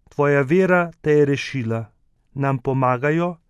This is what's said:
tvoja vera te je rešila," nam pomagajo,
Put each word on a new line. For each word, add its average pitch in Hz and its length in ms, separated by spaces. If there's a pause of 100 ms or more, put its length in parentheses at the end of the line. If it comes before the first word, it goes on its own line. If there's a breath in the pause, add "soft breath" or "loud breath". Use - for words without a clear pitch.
tvoja 143 320
vera 175 500 (100)
te 156 100
je 147 140
rešila," 117 600 (480)
nam 139 240
pomagajo, 135 800 (120)